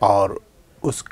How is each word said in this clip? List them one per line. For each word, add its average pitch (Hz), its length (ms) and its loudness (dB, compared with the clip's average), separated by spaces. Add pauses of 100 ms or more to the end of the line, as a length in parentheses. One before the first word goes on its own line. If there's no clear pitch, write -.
और 101 400 2 (420)
उस - 280 -6